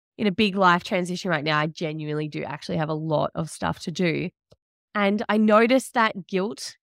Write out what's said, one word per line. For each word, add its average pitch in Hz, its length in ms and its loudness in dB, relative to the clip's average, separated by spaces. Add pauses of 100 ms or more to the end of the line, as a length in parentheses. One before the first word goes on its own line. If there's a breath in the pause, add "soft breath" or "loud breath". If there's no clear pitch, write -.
(180)
in 226 80 0
a 202 60 2
big 202 220 0
life 180 300 4
transition 180 460 -4
right 151 140 -2
now. 151 140 0
I 151 80 0
genuinely 156 640 -6
do 151 160 -8
actually 175 320 -8
have 156 140 -2
a 160 40 -4
lot 156 400 0
of 160 160 -6
stuff - 300 -6
to - 100 -10
do. 156 380 -2 (680)
And 208 320 2
I 208 100 2
noticed 220 560 4
that 220 340 0
guilt 196 540 -4